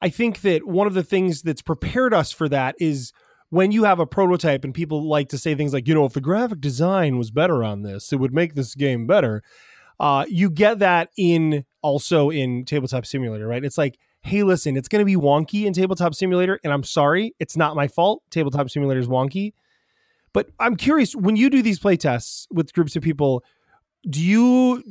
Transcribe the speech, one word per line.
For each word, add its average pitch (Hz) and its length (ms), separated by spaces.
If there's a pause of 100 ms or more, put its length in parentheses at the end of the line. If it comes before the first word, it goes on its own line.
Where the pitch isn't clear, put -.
I 185 60
think 226 340
that 180 240
one 196 200
of 196 80
the 185 100
things 185 380
that's 160 200
prepared 240 520
us 156 180
for 156 160
that 135 300
is 143 340 (380)
when 190 220
you 214 120
have 190 160
a 156 60
prototype 170 580
and 131 100
people 156 340
like 147 220
to 139 80
say 156 160
things 143 180
like, 127 160
you 160 60
know, 151 100
"If 131 100
the 139 60
graphic 196 400
design 147 580
was 113 120
better 147 340
on 104 180
this, 101 300
it 143 80
would 131 140
make 165 200
this 135 200
game 131 320
better." 113 360 (560)
Uh, 143 300
you 185 220
get 208 300
that 175 360
in, 160 480 (160)
also 147 500
in 127 360
Tabletop 131 400
Simulator, 110 400
right? 120 180
It's 139 140
like, 143 200 (220)
"Hey, 196 220
listen, 165 340
it's 135 120
gonna 208 180
be 190 100
wonky 156 480
in 196 80
Tabletop 180 420
Simulator, 185 500
and 147 80
I'm 143 120
sorry, 170 540
it's - 180
not 156 200
my 143 120
fault. 196 420
Tabletop 139 380
Simulator 135 320
is 120 80
wonky." 135 460 (800)
But - 160 (100)
I'm 226 160
curious, 285 400
when 214 200
you 247 120
do 269 140
these 208 160
play 196 180
tests - 540
with 165 240
groups 160 220
of 147 60
people, 139 400 (680)
do 143 120
you 247 680